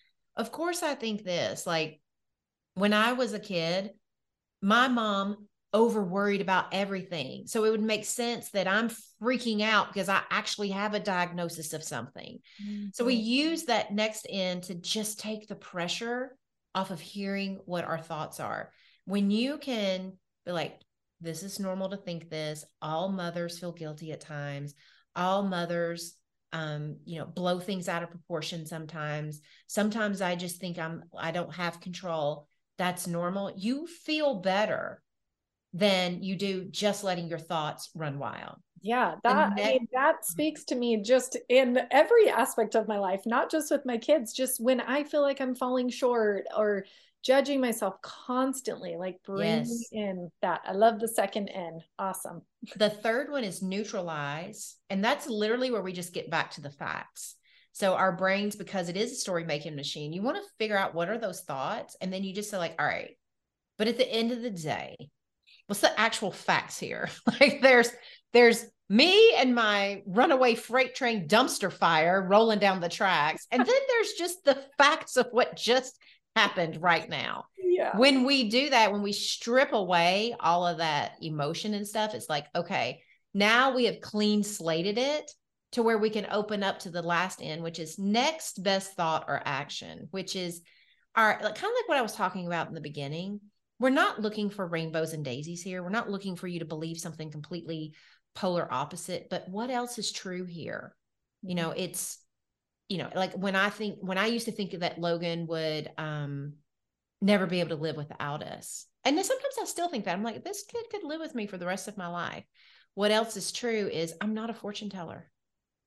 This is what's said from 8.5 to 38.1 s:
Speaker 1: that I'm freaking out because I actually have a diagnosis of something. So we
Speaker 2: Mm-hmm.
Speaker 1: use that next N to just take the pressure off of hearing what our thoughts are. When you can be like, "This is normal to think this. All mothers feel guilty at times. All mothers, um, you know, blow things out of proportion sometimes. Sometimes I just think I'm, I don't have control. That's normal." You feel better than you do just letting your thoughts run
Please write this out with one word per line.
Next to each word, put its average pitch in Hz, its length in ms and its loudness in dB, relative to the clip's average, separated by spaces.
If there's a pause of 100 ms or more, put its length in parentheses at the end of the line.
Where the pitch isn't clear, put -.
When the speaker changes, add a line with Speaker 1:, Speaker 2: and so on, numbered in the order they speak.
Speaker 1:
that 190 160 0
I'm 220 200 2 (320)
freaking 233 400 0
out 214 320 4
because 190 160 -2
I 196 220 2
actually 202 400 -2
have 202 240 -2
a 202 60 0
diagnosis 175 720 -4
of 156 100 -8
something. - 540 -10 (560)
So 247 100 -2
we 254 120 4
Speaker 2:
Mm-hmm. 220 100 -2
Speaker 1:
use 311 380 0
that 220 280 0
next 214 380 -2
N 185 320 -2
to - 140 -10
just 208 420 -4
take 214 300 -10
the 202 80 -10
pressure 233 800 -6 (400)
off 190 160 -4
of 156 80 -10
hearing 196 680 -6
what 175 180 -4
our 160 140 -4
thoughts 151 420 -8
are. 107 320 -8 (320)
When 202 260 0
you 254 280 0
can 190 580 -4 (300)
be 180 60 -6
like, 156 280 -6 (400)
"This 165 220 -8
is 196 180 -10
normal 190 300 -4
to 196 60 -8
think 170 340 -10
this. 151 340 -8 (160)
All 160 280 -4
mothers 170 500 -6
feel 175 140 -8
guilty 156 400 -10
at - 80 -12
times. 143 540 -10 (420)
All 185 260 2
mothers, 170 720 -4 (360)
um, 151 520 -6
you 170 140 -10
know, 143 80 -8
blow 180 320 0
things 180 300 -6
out 170 160 -2
of 170 60 -14
proportion 165 560 -8
sometimes. 151 760 -8 (260)
Sometimes 208 540 -2
I 180 160 0
just 175 240 -6
think 175 180 -8
I'm, 165 240 -6 (140)
I 165 160 -4
don't 175 220 -4
have 170 260 -4
control. 160 680 -4 (300)
That's 180 300 -2
normal." 180 480 -2
You 262 300 -4
feel 302 540 -2
better 185 600 -2 (720)
than 180 500 2
you 190 140 -4
do 190 340 -4
just 202 340 -2
letting 175 240 -2
your 160 100 -6
thoughts 156 560 -4
run 147 240 -4